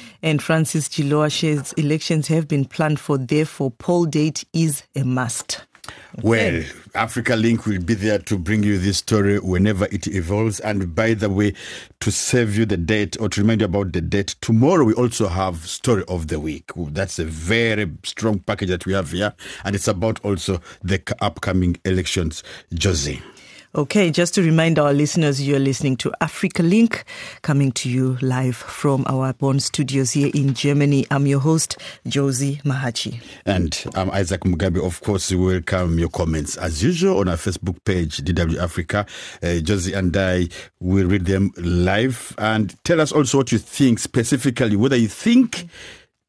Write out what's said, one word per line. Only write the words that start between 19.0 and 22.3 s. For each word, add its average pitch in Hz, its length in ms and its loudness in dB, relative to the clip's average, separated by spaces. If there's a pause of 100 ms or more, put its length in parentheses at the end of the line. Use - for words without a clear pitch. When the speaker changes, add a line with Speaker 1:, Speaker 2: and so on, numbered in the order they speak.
Speaker 2:
here. 95 240 -2 (300)
And 101 120 0
it's 98 120 -2
about 107 360 0
also 95 380 -2 (200)
the 92 240 -2
c-, - 140 -4
upcoming 92 640 0
elections, 90 580 -2 (300)